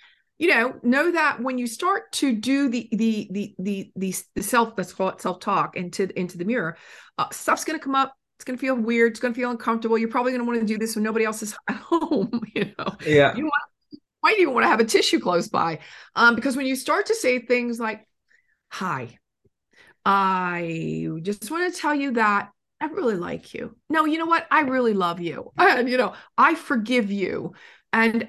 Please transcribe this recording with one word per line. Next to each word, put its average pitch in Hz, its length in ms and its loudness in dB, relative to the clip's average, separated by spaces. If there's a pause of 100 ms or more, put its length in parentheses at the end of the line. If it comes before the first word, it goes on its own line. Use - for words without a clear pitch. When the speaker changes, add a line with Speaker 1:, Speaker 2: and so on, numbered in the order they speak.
(380)
Speaker 1:
you 330 100 0
know, 254 360 2
know 277 260 4
that 311 300 0
when 254 180 -4
you 247 80 -4
start 359 460 -2
to 277 200 0
do 262 360 0
the, 233 240 -4
the, 214 400 0
the, 196 260 -6
the, 196 380 -6
the, 185 180 -4 (220)
the 196 60 -2
self, 226 340 0
let's 180 160 -6
call 190 160 -2
it - 120 -6
self-talk 180 560 -2
into, 180 420 -4
into 180 200 -6
the 175 60 -6
mirror, 190 320 -2 (420)
uh, - 140 -2
stuff's - 320 -2
gonna 320 160 -6
come 269 160 -4
up. 269 180 0 (220)
It's - 80 -20
gonna 254 140 -8
feel 262 180 0
weird. 233 360 4
It's 226 80 -14
gonna 247 140 -2
feel 247 160 -4
uncomfortable. 226 480 0
You're 226 120 -2
probably 247 200 0
gonna 247 140 -2
wanna 240 180 -2
do 214 160 0
this 220 160 -4
when 214 80 -2
nobody 220 220 0
else 220 180 -4
is 208 200 -10
<laughs> - 60 -10
at 208 60 -4
home, 233 680 -2 (120)
you - 240 -4
know? - 160 -6 (100)
Speaker 2:
Yeah. 147 300 6
Speaker 1:
You 254 100 -4
might, 302 60 -2 (720)
might 392 160 4
even 302 160 4
wanna 226 140 4
have 226 120 4
a 233 40 4
tissue - 340 2
close 180 300 0
by. 165 320 -2 (340)
Um, 233 220 6
because 240 200 -2
when 269 100 -2
you 262 100 0
start 330 300 0
to 440 80 0
say 254 240 2
things 240 420 -2
like, 220 260 -8 (680)
"Hi, 135 460 -6 (840)
I 175 1040 0 (140)
just 202 280 -6
wanna 349 200 -2
tell 320 240 -2
you 277 180 -2
that 214 380 2 (300)
I - 60 -2
really 294 300 -2
like 170 380 -8
you. - 200 -12 (140)
No, 311 160 4
you 311 140 0
know 330 80 -4
what? 330 240 0
I 302 100 4
really 254 320 2
love 180 280 0
you. 165 340 -8
<laughs> - 40 -2
And, 262 300 4
you 247 80 0
know, 214 160 2 (240)
I 277 180 6
forgive 240 560 0
you. 196 440 -4 (380)
And 226 360 2